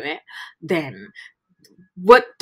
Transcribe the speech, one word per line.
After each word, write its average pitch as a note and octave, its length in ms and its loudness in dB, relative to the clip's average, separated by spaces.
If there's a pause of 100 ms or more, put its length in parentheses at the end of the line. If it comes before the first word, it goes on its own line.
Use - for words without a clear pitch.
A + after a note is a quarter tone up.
it, D3+ 160 -10 (420)
then C#3 460 -8 (880)
what, A#3 300 6 (160)